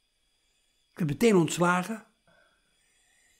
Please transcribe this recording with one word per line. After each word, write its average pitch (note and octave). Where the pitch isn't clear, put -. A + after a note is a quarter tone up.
Ik -
werd D#3
meteen G#3
ontslagen. F3+